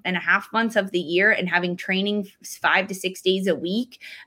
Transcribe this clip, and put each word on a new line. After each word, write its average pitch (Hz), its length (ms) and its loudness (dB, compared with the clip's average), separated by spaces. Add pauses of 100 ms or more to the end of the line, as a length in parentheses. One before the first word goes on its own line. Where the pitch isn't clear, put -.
and 185 100 -2
a 175 40 -2
half 190 340 0
months 226 220 0
of 196 160 2
the 175 80 0
year, 175 320 4
and 185 180 0
having 175 260 0
training 196 520 -2 (160)
f-, - 40 -16
five 180 400 0
to 208 60 -8
six 190 260 -6
days 190 280 2
a 175 80 2
week, 196 440 -4 (280)